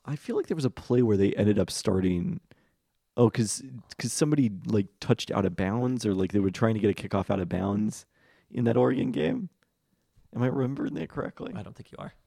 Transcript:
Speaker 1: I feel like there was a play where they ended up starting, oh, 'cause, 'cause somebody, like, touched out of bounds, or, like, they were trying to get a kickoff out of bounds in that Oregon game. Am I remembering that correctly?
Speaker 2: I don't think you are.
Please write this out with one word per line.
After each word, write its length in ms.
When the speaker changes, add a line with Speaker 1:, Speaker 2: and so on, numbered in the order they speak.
Speaker 1:
I 100
feel 200
like 100
there 100
was 100
a 40
play 320
where 160
they 160
ended 240
up 140
starting, 680
oh, 140
'cause, 320
'cause 160
somebody, 380
like, 180
touched 320
out 140
of 100
bounds, 500
or, 80
like, 180
they 80
were 120
trying 240
to 40
get 120
a 160
kickoff 240
out 80
of 100
bounds 560
in 140
that 120
Oregon 340
game. 380
Am 60
I 60
remembering 480
that 140
correctly? 460
Speaker 2:
I 60
don't 140
think 160
you 80
are. 120